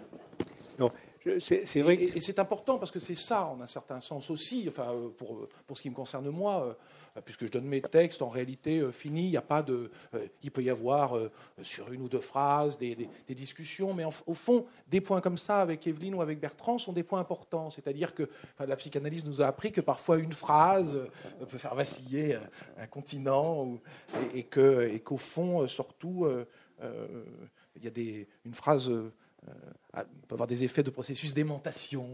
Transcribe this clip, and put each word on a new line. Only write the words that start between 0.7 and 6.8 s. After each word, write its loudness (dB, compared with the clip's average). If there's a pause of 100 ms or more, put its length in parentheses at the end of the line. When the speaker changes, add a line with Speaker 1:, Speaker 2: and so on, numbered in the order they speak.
Speaker 1:
Non, 6 (320)
je, 2
c'est, 2
c'est 2
vrai 6
que 2
Speaker 2:
Et, 0
et 0
c'est 0
important 0
parce -6
que -8
c'est -6
ça, 0
en -8
un -12
certain -10
sens -10
aussi, -2
enfin, -4
euh, -4
pour, -10 (180)
pour -10
ce -8
qui -8
me -8
concerne -6
moi, -2 (400)